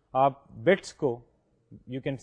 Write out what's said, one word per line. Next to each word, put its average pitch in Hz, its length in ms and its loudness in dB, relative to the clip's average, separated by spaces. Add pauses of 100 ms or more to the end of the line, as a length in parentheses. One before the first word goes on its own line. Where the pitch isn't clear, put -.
(120)
آپ 135 380 0
بٹس 160 440 0
کو، 123 260 -4 (540)
you 127 340 -12
can 139 140 -6